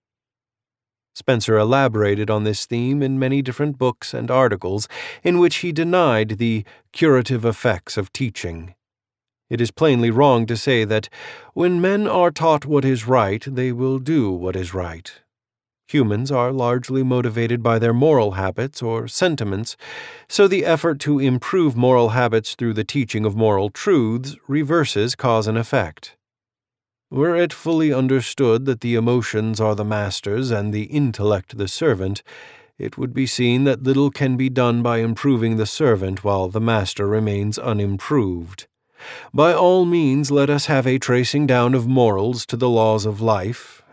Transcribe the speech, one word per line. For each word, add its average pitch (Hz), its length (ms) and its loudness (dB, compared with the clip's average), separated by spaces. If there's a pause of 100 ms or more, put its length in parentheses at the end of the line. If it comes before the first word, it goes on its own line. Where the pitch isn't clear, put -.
(1160)
Spencer 113 440 2
elaborated 107 720 2
on 107 120 0
this 107 220 -4
theme 123 380 -2
in 135 160 -2
many 135 240 0
different 135 340 -4
books - 380 -4
and 120 160 -6
articles 104 560 0 (340)
in 175 160 2
which 175 200 4
he 175 140 -4
denied 143 680 2
the 113 260 0 (260)
curative 127 540 2
effects 110 520 -2
of 98 140 -6
teaching. 90 600 -8 (760)
It 117 140 -4
is 117 80 2
plainly 123 400 2
wrong 117 380 4
to 117 100 -4
say 117 280 0
that, 107 240 -2 (440)
"When 175 260 0
men 196 280 0
are 175 240 2
taught 151 340 0
what 143 180 2
is 123 240 -2
right, 107 400 2
they 127 240 -4
will 131 280 -2
do 131 320 0
what 90 240 -4
is 90 180 -6
right." 85 400 -10 (720)
Humans 127 440 0
are 123 200 0
largely 127 520 -2
motivated 120 580 -2
by 117 160 2
their 117 160 2
moral 123 380 4
habits 95 500 -6
or 113 260 -6
sentiments, 113 720 -2 (500)
so 202 200 4
the 180 180 0
effort 160 360 2
to 143 180 0
improve 135 580 0
moral 123 320 4
habits 113 460 0
through 117 180 -2
the 107 100 -2
teaching 113 400 -4
of 104 120 -2
moral 104 340 2
truths 131 640 0 (120)
reverses 139 680 0
cause 113 300 0
and 110 140 -2
effect. 107 580 -4 (920)
Were 160 240 0
it 175 180 2
fully 160 400 0
understood 131 720 2
that 127 160 -2
the 120 140 0
emotions 110 640 0
are 107 140 2
the 104 100 -4
masters 107 640 -4
and 104 240 -2
the 107 120 -4
intellect 107 720 -2
the 98 80 -2
servant, 101 560 -2 (560)
it - 180 -8
would 127 160 -6
be 131 140 -2
seen 123 380 0
that 131 180 0
little 135 260 2
can 131 260 -2
be 131 140 -2
done 120 320 0
by 120 160 0
improving 113 600 0
the 107 100 -2
servant 95 560 0
while 98 260 0
the 107 100 -4
master 110 460 0
remains 104 540 -2
unimproved. 98 1080 -4 (640)
By 160 220 4
all 180 320 4
means, 147 460 2
let 139 180 2
us 143 160 0
have 135 220 0
a 131 100 2
tracing 127 480 0
down 123 300 2
of 117 100 0
morals 117 600 2
to 120 100 -6
the 123 120 0
laws 110 360 2
of 107 160 -6
life, 110 720 -4